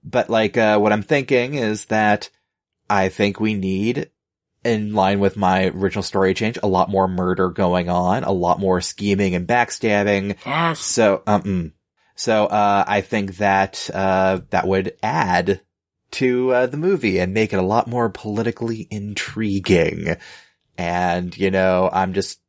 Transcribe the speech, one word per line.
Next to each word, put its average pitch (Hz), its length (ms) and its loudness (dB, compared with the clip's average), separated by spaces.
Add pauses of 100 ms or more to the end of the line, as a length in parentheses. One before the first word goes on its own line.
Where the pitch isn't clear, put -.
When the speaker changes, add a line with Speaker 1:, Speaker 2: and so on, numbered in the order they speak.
Speaker 1:
But, - 260 0
like, 110 260 2
uh, 107 220 4
what 104 160 4
I'm 107 100 0
thinking 135 520 0
is 107 300 -4
that 107 440 0 (600)
I 95 200 2
think 101 300 -2
we 107 140 0
need, 101 560 -2 (560)
in 107 280 0
line 98 280 2
with 98 160 2
my 95 300 2
original 95 360 -2
story 95 300 2
change, 110 300 -4
a 107 40 0
lot 92 220 2
more 95 180 2
murder 92 420 0
going 87 380 0
on, 90 380 0
a - 60 -2
lot 87 280 2
more 95 220 0
scheming 98 540 -2
and 87 120 -4
backstabbing. 104 880 0 (100)
Speaker 2:
Yes. 160 340 -2
Speaker 1:
So, 104 480 2
um, 101 160 2
mm. 90 280 -4 (440)
So, 107 320 0
uh, 101 400 2
I 104 140 0
think 98 360 -6
that, 98 560 0
uh, 95 460 0 (100)
that 87 180 0
would 95 360 -2
add 95 580 0 (500)
to, 127 400 0
uh, 127 140 2
the 127 120 -6
movie 139 420 0
and 90 140 0
make 110 200 0
it 101 60 0
a - 20 0
lot 104 260 0
more 117 220 -2
politically 110 800 -6
intriguing. 95 1300 -2 (600)
And, 87 600 -2
you 95 140 0
know, 92 420 2
I'm 92 200 0
just - 360 -4